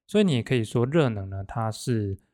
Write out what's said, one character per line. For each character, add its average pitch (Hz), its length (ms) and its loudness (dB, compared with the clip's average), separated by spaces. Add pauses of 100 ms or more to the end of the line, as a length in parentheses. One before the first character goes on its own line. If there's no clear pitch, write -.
所 214 160 2
以 - 20 6
你 180 100 2
也 117 100 2
可 131 120 0
以 117 80 2
说 117 220 0
热 143 240 2
能 101 200 -6
呢， 98 160 -8
它 113 240 -4
是， 107 480 -2 (160)